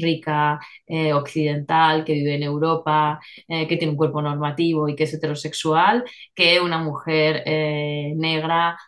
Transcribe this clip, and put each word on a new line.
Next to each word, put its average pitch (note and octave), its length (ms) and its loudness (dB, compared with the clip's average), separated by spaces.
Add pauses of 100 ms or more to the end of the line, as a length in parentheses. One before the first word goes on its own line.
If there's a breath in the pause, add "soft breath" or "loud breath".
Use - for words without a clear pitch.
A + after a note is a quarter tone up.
rica, D3+ 600 0 (260 loud breath)
eh, D#3+ 260 0
occidental, D#3 920 2
que D#3 100 0
vive D3 220 0
en C#3+ 80 -2
Europa, D3+ 760 0 (280 loud breath)
eh, D#3+ 200 -4
que E3 80 -2
tiene D#3+ 160 -2
un C#3+ 40 -4
cuerpo D3 260 0
normativo D3+ 640 0
y C#3 80 -4
que D#3 80 0
es D3+ 100 -4
heterosexual, D#3+ 920 0 (300 loud breath)
que F3 260 4
una E3+ 180 0
mujer, D#3 680 0
eh, D3 720 -2
negra, D#3+ 720 0